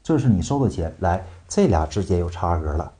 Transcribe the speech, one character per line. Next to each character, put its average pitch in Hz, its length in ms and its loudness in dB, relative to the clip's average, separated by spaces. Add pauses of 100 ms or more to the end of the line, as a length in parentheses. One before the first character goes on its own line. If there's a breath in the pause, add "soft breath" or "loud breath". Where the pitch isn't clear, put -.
这 160 160 0
是 131 120 2
你 98 120 4
收 139 220 0
的 113 80 2
钱， 82 300 -6
来， 92 240 0 (240 loud breath)
这 202 180 2
俩 82 200 2
之 98 180 -4
间 90 160 0
有 85 100 -2
差 87 200 -4
额 80 240 -2
了 80 260 -4